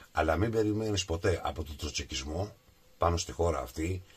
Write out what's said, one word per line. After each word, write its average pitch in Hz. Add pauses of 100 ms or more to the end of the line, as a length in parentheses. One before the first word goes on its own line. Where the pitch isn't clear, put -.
(120)
Αλλά 80
μην 110
περιμένεις 107
ποτέ 85
από 73
τον 73
τροτσεκισμό 76 (420)
πάνω 85
στη -
χώρα 82
αυτή 85 (140)